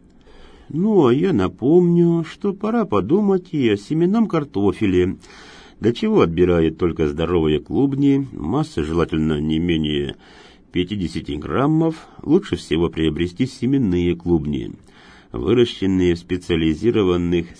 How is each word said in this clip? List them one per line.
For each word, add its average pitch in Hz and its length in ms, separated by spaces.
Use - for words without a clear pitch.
Ну, 185 360
а 120 80
я 170 200
напомню, 170 920
что 202 300
пора 220 320
подумать 180 680
и 135 160
о 101 80
семенном 175 500
картофеле, 98 920
для 107 120
чего 214 300
отбирают 82 560
только 82 280
здоровые 78 540
клубни, 139 720
масса 113 500
желательно 78 580
не 78 180
менее 76 580
пятидесяти 87 600
граммов, 139 760
лучше 151 340
всего 80 320
приобрести 80 580
семенные 95 680
клубни, 73 560
выращенные 92 840
в 85 40
специализированных 87 1300